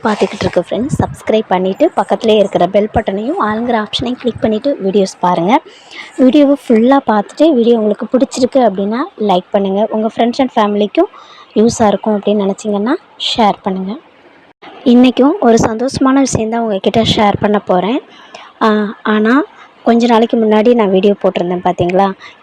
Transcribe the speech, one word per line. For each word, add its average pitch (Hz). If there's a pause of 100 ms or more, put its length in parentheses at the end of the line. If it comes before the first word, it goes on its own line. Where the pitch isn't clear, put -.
பார்த்துக்கிட்டு 208
இருக்க 180
ஃப்ரெண்ட்ஸ், 254
சப்ஸ்கிரைப் 220
பண்ணிட்டு 190
பக்கத்திலே 208
இருக்கிற 185
பெல் 208
பட்டனையும் 220
ஆளுங்கிற 220
ஆப்ஷனையும் 247
கிளிக் -
பண்ணிட்டு 214
வீடியோஸ் 190
பாருங்க. 180 (560)
வீடியோவை 285 (120)
ஃபுல்லா 240 (100)
பார்த்துட்டு 247
வீடியோ 233
உங்களுக்கு 214 (100)
பிடிச்சிருக்கு 254
அப்படின்னா 208 (180)
லைக் 196
பண்ணுங்க. 196
உங்க 220
friends 240
and 254
ஃபேமிலிக்கும் 208 (440)
யூஸாக 226
இருக்கும் 202
அப்படின்னு 202
நினச்சிங்கன்னா 202 (440)
ஷேர் 208 (100)
பண்ணுங்க. 190 (840)
இன்றைக்கும் 254
ஒரு 226
சந்தோஷமான 262
விஷயந்தான் 233
உங்ககிட்ட 220 (120)
ஷேர் 208
பண்ண 208
போறேன். 190 (600)
ஆ, 214
ஆனா 220 (400)
கொஞ்ச 233
நாளைக்கு 233
முன்னாடி 214
நான் 214
வீடியோ 196
போட்டிருந்தேன் 185
பார்த்தீங்களா? 185 (300)